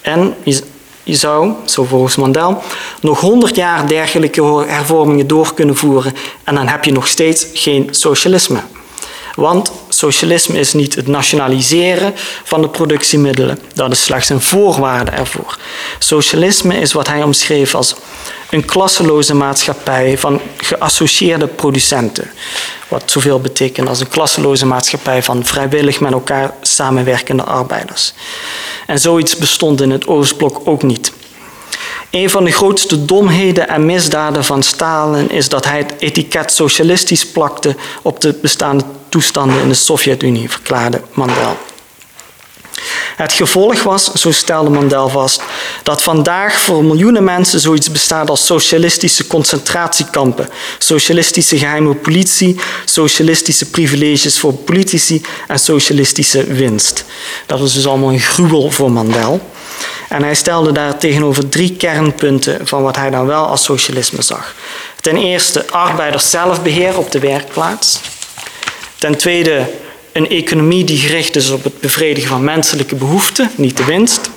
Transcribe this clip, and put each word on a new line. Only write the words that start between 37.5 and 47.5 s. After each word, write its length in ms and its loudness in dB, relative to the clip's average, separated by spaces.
op 180 -2
de 220 2
bestaande 420 0
toestanden 520 0
in 80 2
de 60 4
Sovjet-Unie, 760 0
verklaarde 500 -2
Mandel. 440 -2
Het 160 -4
gevolg 500 2
was, 300 0
zo 200 0
stelde 380 0
Mandel 380 2
vast, 340 0
dat 200 -2
vandaag 580 2
voor 240 2
miljoenen 400 4
mensen 360 2